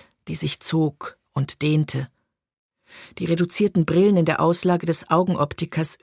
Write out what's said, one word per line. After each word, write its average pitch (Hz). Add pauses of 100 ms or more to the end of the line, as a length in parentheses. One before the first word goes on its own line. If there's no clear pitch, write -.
(300)
die 156
sich -
zog - (140)
und -
dehnte. 147 (1080)
Die 180
reduzierten 170
Brillen 190
in 165
der 156
Auslage 175
des -
Augenoptikers 165